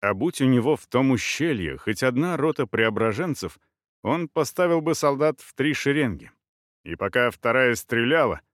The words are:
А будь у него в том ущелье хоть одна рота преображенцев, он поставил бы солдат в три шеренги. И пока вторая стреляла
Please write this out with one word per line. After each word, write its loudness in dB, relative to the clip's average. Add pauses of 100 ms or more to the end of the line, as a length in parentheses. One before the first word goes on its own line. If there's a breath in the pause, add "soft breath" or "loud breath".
А 0
будь -4
у 2
него 2
в -12
том 2
ущелье -2
хоть -4
одна 0
рота -2
преображенцев, -2 (460)
он -2
поставил 0
бы 0
солдат 0
в -20
три 0
шеренги. -2 (540)
И -8
пока 0
вторая 2
стреляла 0 (120)